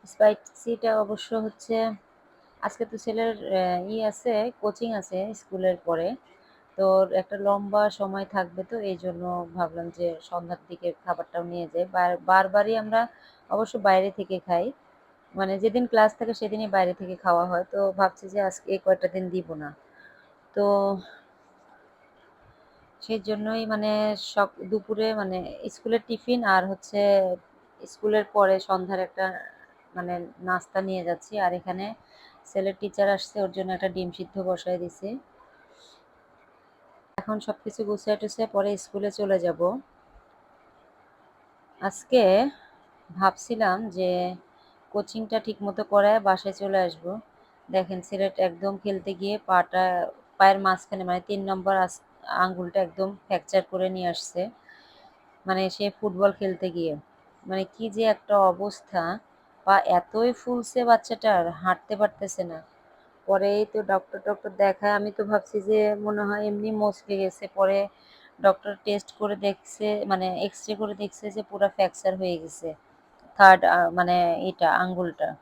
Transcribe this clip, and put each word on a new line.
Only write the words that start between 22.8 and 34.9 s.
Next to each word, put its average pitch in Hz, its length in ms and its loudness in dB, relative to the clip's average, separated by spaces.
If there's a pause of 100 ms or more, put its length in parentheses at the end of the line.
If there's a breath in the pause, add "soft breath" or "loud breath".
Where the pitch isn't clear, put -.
সেই 220 180 -6
জন্যই 214 460 -4
মানে 214 240 -2 (340)
সক-, - 420 -2
দুপুরে 214 480 -2
মানে 190 240 -4 (300)
স্কুলের 226 360 -2
টিফিন 240 400 -2
আর 190 240 4
হচ্ছে 202 320 -4 (800)
স্কুলের 214 520 0
পরে 196 280 6
সন্ধ্যার 185 400 -2
একটা 190 260 -4 (680)
মানে 175 200 -6 (280)
নাস্তা 180 380 -4
নিয়ে 190 240 -4
যাচ্ছি। 170 340 -6
আর 180 140 2
এখানে 185 340 -8 (600 soft breath)
ছেলের 190 320 -4
টিচার 202 300 0
আসছে, 196 320 -2
ওর 190 120 0
জন্য 185 200 -6
একটা 185 160 -4
ডিম 180 220 -4
সিদ্ধ - 320 -14
বসায় 180 360 -2
দিছি। 175 300 -10 (2000 soft breath)